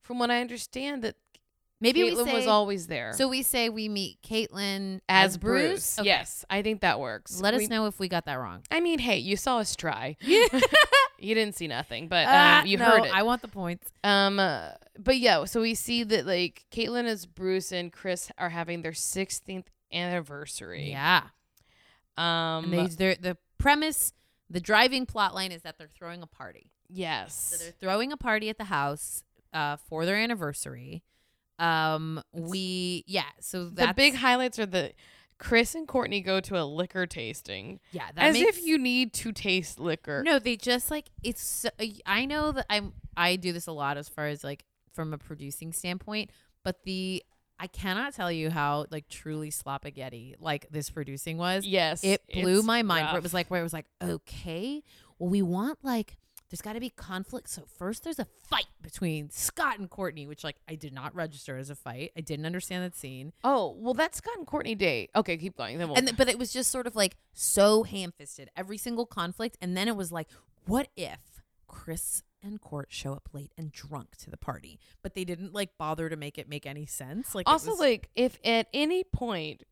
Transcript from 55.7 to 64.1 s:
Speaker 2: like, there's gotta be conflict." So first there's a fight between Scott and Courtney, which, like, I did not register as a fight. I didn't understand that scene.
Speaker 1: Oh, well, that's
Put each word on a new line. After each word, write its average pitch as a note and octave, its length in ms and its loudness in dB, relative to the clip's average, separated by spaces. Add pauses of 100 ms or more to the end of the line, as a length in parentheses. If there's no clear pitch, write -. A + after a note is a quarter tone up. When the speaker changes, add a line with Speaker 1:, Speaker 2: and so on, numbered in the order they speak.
Speaker 2:
like, A#3+ 320 -2 (340)
there's - 120 -12
gotta A3 180 -8
be B3+ 100 -8
conflict." F#3+ 580 -10
So - 140 -12 (140)
first G3 280 -8
there's E4 140 -6
a A#3 80 -4 (220)
fight A3+ 180 0 (140)
between D#3 500 -6
Scott C#4 480 -2
and F#3+ 120 -10
Courtney, D#3 360 -8
which, D3 160 -16
like, D3 140 -8 (100)
I D#3+ 100 -12
did D3 180 -12
not C3 200 -10
register C#3+ 440 -8
as C3+ 100 -10
a C#3+ 60 -12
fight. - 420 -10
I E3 60 -10
didn't D3+ 240 -6
understand F3+ 380 -6
that F3 120 -10
scene. C3 380 -14 (100)
Speaker 1:
Oh, A#3+ 340 2
well, A#3 160 -2
that's D#4 240 0